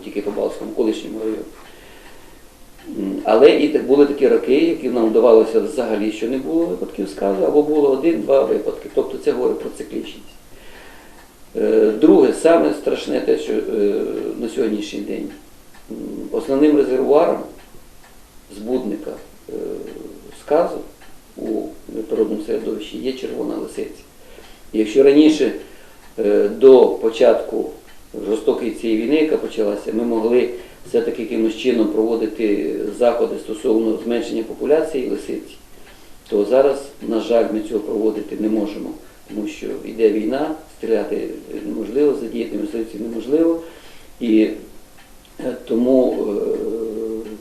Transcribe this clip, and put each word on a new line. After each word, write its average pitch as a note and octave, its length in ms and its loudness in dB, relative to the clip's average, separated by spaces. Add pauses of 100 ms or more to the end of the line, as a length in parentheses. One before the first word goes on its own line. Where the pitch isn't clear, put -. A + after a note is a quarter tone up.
тільки G#2 180 -8
по G2+ 100 -4
Балтському, G#2 400 -4
колишньому A2 480 -4
району. A2 240 -6 (1500)
М, G2 340 -6
але A#2 360 8
і D3 100 2
так, C3 160 0
були C#3+ 200 6
такі C#3+ 220 2
роки, D3+ 280 4
які D#3+ 340 2
нам A#2 200 2
вдавалося A2+ 500 6
взагалі, A2 520 -2
що A2+ 180 -4
не C3 80 -2
було E3 280 -2
випадків - 440 -6
сказу, G3 360 0
або D3 180 4
було D3 280 2
один-два C#3 520 2
випадки. - 520 -4
Тобто C3 220 -2
це - 140 -2
говорить A#2+ 280 -2
про B2 180 -10
циклічність. - 420 -12 (1400)
Е, A2 360 2 (100)
друге, D#3+ 400 6
саме D#3+ 320 4
страшне - 480 -4
те, - 180 0
що, - 140 -6
е, G#2 400 0 (460)
на A#2 100 -6
сьогоднішній G#2+ 500 -4
день, - 300 -8 (600)
м, A2+ 60 -12 (340)
основним C#3 460 4
резервуаром C3 600 4 (1160)
збудника, A2 540 -6 (380)
е, - 40 -12 (920)
сказу E3 320 0 (600)
у - 100 -8 (600)
природному G#2+ 380 0
середовищі A2 500 -6
є B2 140 -4
червона A#2+ 440 -6
лисиця. - 460 -10 (720)
І G#2+ 60 0
якщо A2 240 4
раніше, D3 480 6 (680)
е, G#2 300 2
до B2 360 8
початку A2+ 840 2 (580)
жорстокої A2 440 -2
цієї A2 300 -2
війни, C3 140 0
яка D3+ 220 2
почалася, G#2+ 560 -4
ми A#2 100 -2
могли A#2 460 0 (400)
все-таки A#2 320 -2
якимось A2 360 -2
чином A#2 300 2
проводити A2 880 -2 (240)
заходи - 400 0
стосовно A2+ 640 -2
зменшення A#2 400 -4
популяції C3+ 640 -2
лисиці, - 460 -8 (720)
то G2+ 160 2
зараз, C3+ 380 4 (240)
на A2+ 120 0
жаль, A#2 340 2
ми A2 60 -2
цього G#2+ 200 -4
проводити G#2+ 600 -4
не G#2+ 100 0
можемо, G#2 400 -4 (400)
тому G#2+ 180 -8
що G#2+ 200 -10 (180)
йде A2+ 240 4
війна, C3 460 -2 (220)
стріляти G#2+ 520 -2 (360)
неможливо, A#2 560 0
задіяти A2 360 -6
мисливців A2 440 -6
неможливо. C#3 580 0 (600)
І, A2 220 4 (1040)
е, B2 100 -6 (100)
тому, B2 520 2 (120)
е, A2 1000 -4 (140)